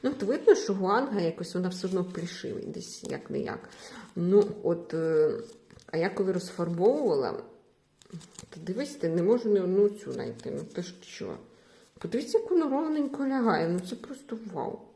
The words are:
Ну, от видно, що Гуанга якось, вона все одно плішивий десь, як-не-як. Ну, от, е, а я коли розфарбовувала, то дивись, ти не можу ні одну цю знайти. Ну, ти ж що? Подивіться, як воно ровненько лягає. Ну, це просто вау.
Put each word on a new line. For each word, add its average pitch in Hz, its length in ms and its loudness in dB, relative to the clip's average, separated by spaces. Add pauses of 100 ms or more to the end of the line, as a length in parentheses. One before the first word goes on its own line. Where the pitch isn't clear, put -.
Ну, 254 80 2
от - 120 -4
видно, 240 320 6
що - 180 -2
Гуанга 202 480 2
якось, 170 320 -2
вона 180 160 0
все 180 180 -6
одно 180 180 0
плішивий - 600 -8
десь, - 380 -10
як-не-як. - 680 -6 (460)
Ну, 196 320 6 (160)
от, 170 300 -2
е, 160 460 2 (460)
а - 120 -6
я 170 120 2
коли 190 220 0
розфарбовувала, 175 1120 0 (1040)
то 170 100 -18
дивись, 214 360 -6
ти - 140 -2
не 170 140 2
можу 233 260 4
ні 202 100 6
одну 190 300 4
цю 170 220 -8
знайти. - 400 -8
Ну, 147 120 -6
ти - 180 -10
ж 175 200 -10
що? - 360 -10 (600)
Подивіться, 240 380 -2
як 453 140 0
воно 320 180 4
ровненько 285 580 0
лягає. 220 420 2
Ну, 175 100 2
це 185 160 -8
просто - 420 -12 (160)
вау. - 260 -6 (160)